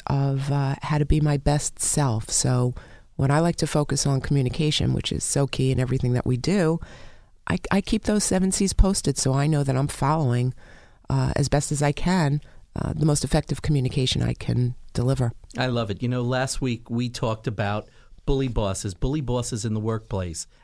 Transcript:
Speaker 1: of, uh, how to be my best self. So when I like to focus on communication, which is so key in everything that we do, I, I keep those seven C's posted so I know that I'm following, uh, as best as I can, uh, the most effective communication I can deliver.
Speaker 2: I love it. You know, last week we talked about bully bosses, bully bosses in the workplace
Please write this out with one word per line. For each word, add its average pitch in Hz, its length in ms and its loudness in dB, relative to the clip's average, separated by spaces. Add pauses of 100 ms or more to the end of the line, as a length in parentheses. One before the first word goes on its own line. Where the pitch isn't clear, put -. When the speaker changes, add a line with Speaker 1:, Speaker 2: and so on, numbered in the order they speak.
Speaker 1:
of, 139 440 0
uh, 139 300 0
how 151 160 0
to 147 80 2
be 151 160 2
my 147 160 2
best 147 420 0
self. 117 520 0
So 123 420 2 (420)
when 131 140 0
I 143 80 4
like 170 200 2
to 160 100 -2
focus 147 400 0
on 135 120 2
communication, 139 760 0
which - 160 -2
is - 120 -4
so 139 220 0
key 131 260 0
in 127 80 0
everything 123 340 0
that 123 120 0
we 127 120 0
do, 165 420 2 (680)
I, 170 120 -2 (100)
I 196 120 2
keep - 240 0
those 208 180 2
seven 190 280 2
C's 196 220 0
posted 190 460 4
so 131 140 2
I 139 120 2
know 147 180 2
that 135 140 0
I'm 135 100 0
following, 127 680 2 (520)
uh, 131 280 0
as 143 140 -2
best 143 220 0
as 143 120 -2
I 143 80 2
can, 151 500 2 (340)
uh, - 160 -4
the 151 140 0
most 147 180 2
effective 139 380 0
communication 131 640 0
I 120 100 0
can 120 400 -2 (200)
deliver. 127 400 0 (220)
Speaker 2:
I 127 120 -2
love 117 240 -2
it. 98 100 -6
You 123 80 -2
know, 123 140 -2
last 127 360 -2
week 123 300 -4
we 120 180 -2
talked 113 380 -4
about 104 420 -4 (380)
bully 135 220 2
bosses, 101 480 -2
bully 143 260 -2
bosses 120 420 -2
in 110 120 -2
the 107 40 -2
workplace 104 680 -4 (160)